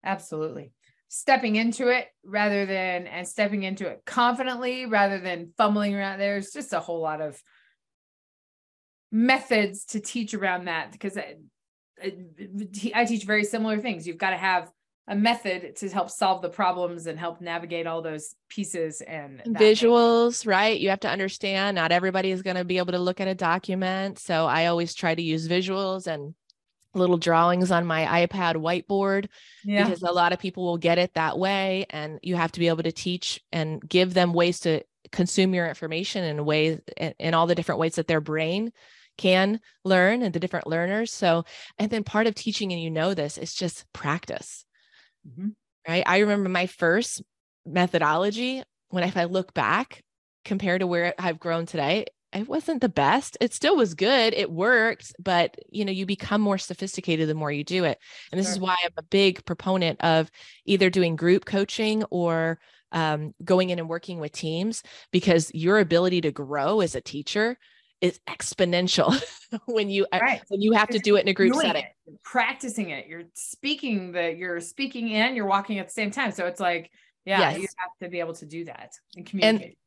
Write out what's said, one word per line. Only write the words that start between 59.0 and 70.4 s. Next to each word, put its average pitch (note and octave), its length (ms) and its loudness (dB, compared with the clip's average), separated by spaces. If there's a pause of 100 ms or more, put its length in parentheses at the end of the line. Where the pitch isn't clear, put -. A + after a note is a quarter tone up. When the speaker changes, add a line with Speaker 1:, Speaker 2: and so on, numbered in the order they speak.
Speaker 2:
big G3 420 4
proponent F3+ 580 0
of D#3+ 260 4 (360)
either G3 260 4
doing F3 240 2
group E3+ 300 4
coaching G#3+ 640 0
or, E3 480 0 (320)
um, D#3 420 -2 (100)
going F#3 280 4
in F3 80 -2
and E3 100 -6
working E3+ 300 -8
with D3+ 140 -6
teams, E3+ 500 -4 (280)
because E3+ 440 4
your F3 240 4
ability F3 420 4
to D#3 100 2
grow D3 500 0
as E3 120 0
a B2+ 80 -6
teacher G#3 560 -4 (440)
is F3+ 260 0
exponential F3+ 800 2 (400)
<laughs> - 160 -8
when G#3+ 240 0
you, G3 220 2
uh, F#3 100 0
Speaker 1:
Right. B3+ 280 0